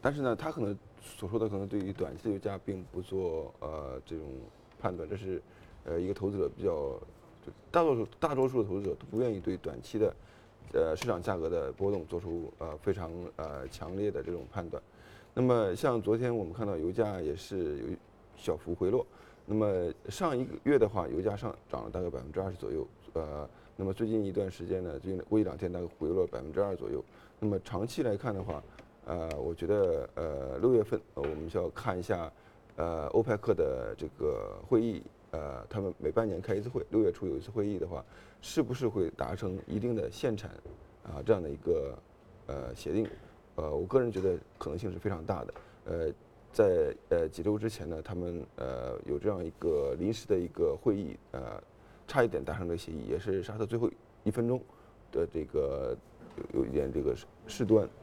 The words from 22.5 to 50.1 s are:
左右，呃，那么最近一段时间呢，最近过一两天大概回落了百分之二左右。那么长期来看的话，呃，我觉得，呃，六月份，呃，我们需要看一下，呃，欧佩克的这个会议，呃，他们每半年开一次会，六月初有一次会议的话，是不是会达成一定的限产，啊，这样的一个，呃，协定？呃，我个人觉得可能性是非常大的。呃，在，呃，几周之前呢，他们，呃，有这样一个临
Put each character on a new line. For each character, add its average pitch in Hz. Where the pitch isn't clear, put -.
左 -
右， 76
呃， 73
那 98
么 95
最 113
近 107
一 98
段 95
时 85
间 92
呢， 76
最 92
近 90
过 110
一 110
两 80
天 87
大 87
概 87
回 78
落 92
了 87
百 58
分 78
之 -
二 98
左 53
右。 69
那 107
么 98
长 107
期 135
来 107
看 113
的 95
话， 78
呃， 82
我 73
觉 82
得， 90
呃， 67
六 120
月 110
份， 110
呃， 69
我 76
们 80
需 82
要 85
看 92
一 -
下， 87
呃， 80
欧 -
佩 110
克 107
的 65
这 82
个 50
会 113
议， 104
呃， 69
他 110
们 98
每 -
半 113
年 92
开 98
一 104
次 117
会， 123
六 110
月 90
初 95
有 69
一 -
次 92
会 104
议 101
的 87
话， 82
是 -
不 120
是 123
会 98
达 69
成 95
一 98
定 120
的 101
限 120
产， 104
啊， 78
这 110
样 92
的 78
一 71
个， 73
呃， 64
协 -
定？ 104
呃， 76
我 87
个 127
人 120
觉 95
得 92
可 -
能 78
性 98
是 87
非 104
常 82
大 82
的。 -
呃， 82
在， 87
呃， 85
几 82
周 104
之 107
前 80
呢， 80
他 -
们， 87
呃， 62
有 71
这 90
样 92
一 82
个 71
临 98